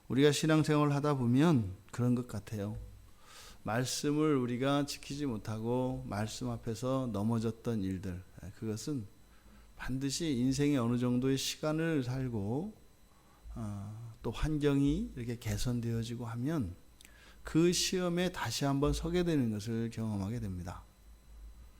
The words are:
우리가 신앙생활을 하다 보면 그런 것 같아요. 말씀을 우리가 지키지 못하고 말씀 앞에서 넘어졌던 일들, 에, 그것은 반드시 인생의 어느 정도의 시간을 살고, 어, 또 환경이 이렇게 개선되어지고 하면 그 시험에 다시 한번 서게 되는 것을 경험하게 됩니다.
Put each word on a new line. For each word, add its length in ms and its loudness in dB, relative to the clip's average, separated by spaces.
우리가 220 6
신앙생활을 640 4
하다 200 2
보면 600 4
그런 240 2
것 140 -2
같아요. 480 -6
말씀을 720 2
우리가 500 0
지키지 400 -8
못하고 800 -2
말씀 440 -4
앞에서 640 -2
넘어졌던 680 0
일들, 400 -4
에, 60 -12
그것은 560 -6
반드시 600 -2
인생의 420 4
어느 200 2
정도의 380 2
시간을 680 0
살고, 680 -4
어, 680 -8
또 80 -4
환경이 840 2
이렇게 240 -6
개선되어지고 880 -2
하면 480 -2
그 280 4
시험에 600 0
다시 320 -4
한번 280 4
서게 300 0
되는 280 2
것을 400 -2
경험하게 500 -2
됩니다. 440 -6